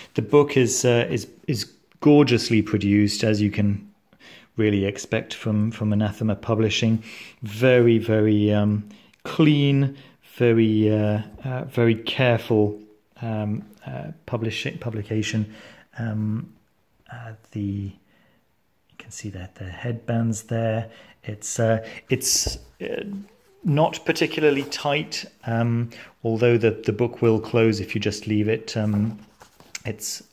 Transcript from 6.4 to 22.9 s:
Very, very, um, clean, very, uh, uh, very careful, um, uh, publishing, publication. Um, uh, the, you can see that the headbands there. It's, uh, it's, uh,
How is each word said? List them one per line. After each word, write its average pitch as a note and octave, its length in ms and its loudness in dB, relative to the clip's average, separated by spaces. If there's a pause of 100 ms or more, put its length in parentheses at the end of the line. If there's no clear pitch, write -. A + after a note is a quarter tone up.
Very, A#2 560 4
very, G#2+ 560 2
um, G#2 340 0 (360)
clean, C#3 760 2 (380)
very, A2+ 560 4
uh, G#2+ 300 0 (220)
uh, B2+ 200 -8
very A#2 320 2
careful, A2 840 0 (440)
um, G#2+ 420 -6 (220)
uh, B2 240 -12 (160)
publishing, - 500 -6
publication. G#2+ 800 -4 (420)
Um, G#2+ 560 -6 (580)
uh, A#2 220 -16 (180)
the, G#2+ 100 -8
you - 1400 -12
can - 100 -20
see G#2+ 200 -14
that F#2+ 260 -14
the F#2+ 100 -14
headbands A2+ 800 -4
there. A2+ 480 -2 (320)
It's, - 360 -8
uh, A2+ 240 2 (260)
it's, - 500 -2 (200)
uh, - 260 -8 (580)